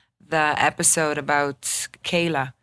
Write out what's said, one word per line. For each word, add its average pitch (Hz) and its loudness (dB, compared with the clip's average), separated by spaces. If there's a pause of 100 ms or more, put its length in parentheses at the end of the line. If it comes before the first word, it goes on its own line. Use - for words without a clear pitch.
(280)
the 151 2
episode 151 2
about 143 0 (420)
Kayla. 160 -2 (100)